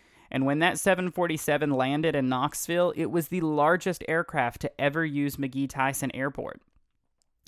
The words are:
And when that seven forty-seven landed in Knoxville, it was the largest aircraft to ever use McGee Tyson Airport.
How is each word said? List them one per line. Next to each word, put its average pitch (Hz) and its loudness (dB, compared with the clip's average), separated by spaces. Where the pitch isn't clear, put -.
And 131 0
when 143 2
that 165 4
seven 180 2
forty-seven 156 0
landed 143 2
in 131 2
Knoxville, 156 0
it 156 -2
was 156 0
the 180 -2
largest 160 2
aircraft 156 -2
to - -6
ever 143 0
use 143 -2
McGee 135 -4
Tyson 135 -2
Airport. - -6